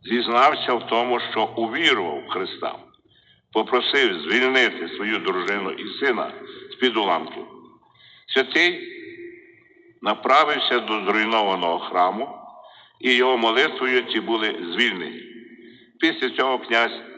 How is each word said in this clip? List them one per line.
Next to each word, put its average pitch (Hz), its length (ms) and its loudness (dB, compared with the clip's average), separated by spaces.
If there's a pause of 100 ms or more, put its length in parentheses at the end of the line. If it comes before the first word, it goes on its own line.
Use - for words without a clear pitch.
Зізнався 120 720 2
в - 120 -2
тому, 120 340 2 (100)
що 113 140 0 (120)
увірував 113 680 0
в - 60 -12
Христа, - 480 -6 (720)
попросив 110 680 2
звільнити 107 680 2
свою 104 300 -4
дружину 95 520 -2
і 92 280 -10
сина 113 340 -2 (400)
з-під 120 240 0
уламків. 92 480 -2 (840)
Святий 170 760 0 (1000)
направився 147 760 2
до 107 240 -4
зруйнованого 101 760 2
храму, 92 500 0 (720)
і 131 140 4
його 127 240 4
молитвою 127 640 2
ті 113 180 -4
були 107 340 -2 (180)
звільнені. 98 500 -2 (800)
Після 143 300 0
цього 135 280 0
князь 117 420 0 (180)